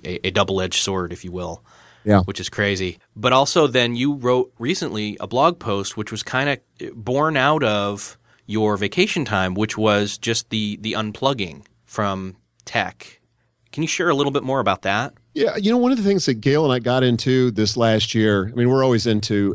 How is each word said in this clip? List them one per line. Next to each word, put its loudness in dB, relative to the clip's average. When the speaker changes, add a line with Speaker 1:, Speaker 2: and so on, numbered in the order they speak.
Speaker 1:
a, -6
a -2
double-edged 0
sword, -4
if -12
you -12
will. -10
Speaker 2:
Yeah. 6
Speaker 1:
Which -2
is -8
crazy. -2
But 2
also 4
then 0
you 0
wrote 0
recently -4
a -8
blog 2
post, -4
which -6
was -6
kinda -2
born -2
out 2
of -2
your 0
vacation -2
time, 0
which -2
was 2
just -4
the, -4
the -6
unplugging -4
from -4
tech. -4
Can -6
you -4
share -2
a 2
little 2
bit 0
more 0
about 0
that? -2
Speaker 2:
Yeah, 0
you 0
know, 4
one 2
of 0
the -2
things 2
that 2
Gail 2
and 2
I 0
got 2
into 2
this 0
last 2
year, 2
I -10
mean, 2
we're 4
always 2
into 0